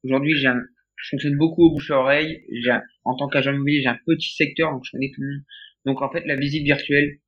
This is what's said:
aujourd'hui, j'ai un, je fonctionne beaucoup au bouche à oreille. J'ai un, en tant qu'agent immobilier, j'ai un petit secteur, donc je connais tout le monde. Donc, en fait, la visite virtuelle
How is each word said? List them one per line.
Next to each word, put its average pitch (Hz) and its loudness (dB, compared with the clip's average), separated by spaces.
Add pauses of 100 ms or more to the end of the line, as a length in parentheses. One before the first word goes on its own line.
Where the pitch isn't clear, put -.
aujourd'hui, 139 0
j'ai 139 0
un, 123 0 (340)
je - -14
fonctionne 143 -2
beaucoup 165 6
au 156 8
bouche 143 -4
à 139 4
oreille. 147 0 (200)
J'ai 123 2
un, 113 2 (220)
en 123 -2
tant 139 -4
qu'agent 139 0
immobilier, 139 0
j'ai 131 0
un 123 -4
petit 165 0
secteur, 156 0
donc 127 -8
je - -14
connais 135 -6
tout 143 -12
le 139 -6
monde. 143 -10 (420)
Donc, 135 -2
en 135 -4
fait, 170 -6
la 147 -2
visite 143 -2
virtuelle 143 0